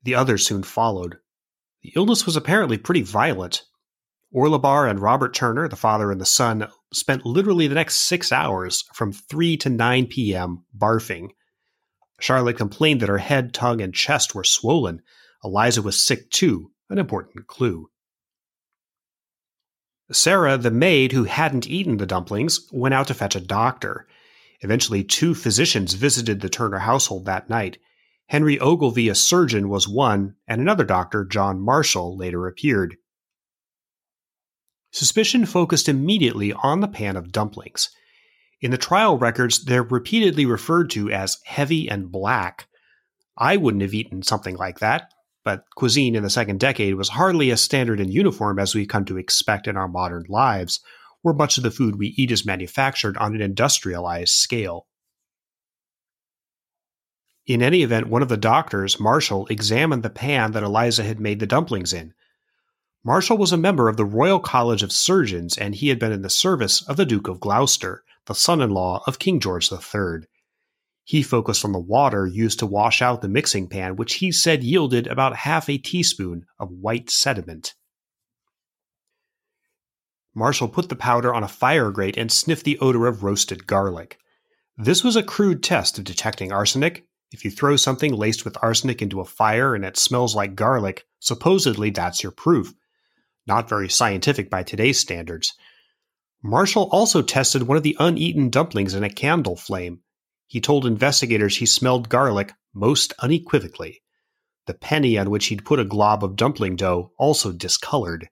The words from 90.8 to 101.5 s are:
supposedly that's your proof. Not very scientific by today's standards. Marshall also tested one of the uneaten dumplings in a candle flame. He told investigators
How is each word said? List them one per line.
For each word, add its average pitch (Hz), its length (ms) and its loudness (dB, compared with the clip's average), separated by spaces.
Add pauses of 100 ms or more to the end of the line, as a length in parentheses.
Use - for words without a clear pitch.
supposedly 139 720 0
that's 90 340 -4
your 92 80 -8
proof. - 420 0 (760)
Not 110 200 0
very 101 200 -2
scientific 107 640 0
by 92 140 -4
today's 117 340 0
standards. 82 560 -6 (880)
Marshall 185 480 2
also 185 320 4
tested 131 400 0
one 131 140 2
of 147 80 0
the 151 160 2
uneaten 156 500 2
dumplings 110 420 0
in 98 120 -2
a 101 40 -2
candle 135 460 0
flame. 90 460 -8 (460)
He 117 140 -6
told 139 260 2
investigators 113 720 2